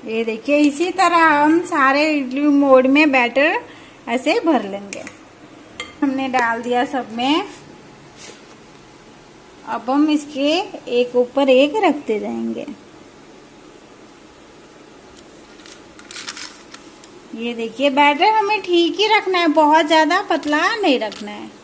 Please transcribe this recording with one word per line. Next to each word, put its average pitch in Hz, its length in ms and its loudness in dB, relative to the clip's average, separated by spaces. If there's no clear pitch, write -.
ये 226 200 -6
देखिए 226 340 -2
इसी 294 340 2
तरह 359 260 2
हम 311 480 4
सारे 277 420 2
इडली 277 340 -4
मोड 277 440 4
में 285 260 4
बैटर 269 480 0
ऐसे 294 320 -2
भर 311 240 0
लेंगे। 202 380 -12
हमने 269 280 -2
डाल 240 340 0
दिया 240 240 0
सब 247 260 -8
में। 269 320 -2
अब 226 240 -8
हम 294 200 2
इसके 294 400 -2
एक 247 240 0
ऊपर 247 340 0
एक 285 340 4
रखते 285 360 0
जाएंगे। 202 460 -6
ये 233 180 -8
देखिए 226 380 -2
बैटर 294 380 2
हमें 427 320 0
ठीक 339 380 0
ही 415 80 2
रखना 381 300 0
है, 339 100 2
बहुत 302 380 4
ज़्यादा 320 340 2
पतला 320 460 -2
नहीं 339 240 0
रखना 208 300 -10
है। 214 200 -16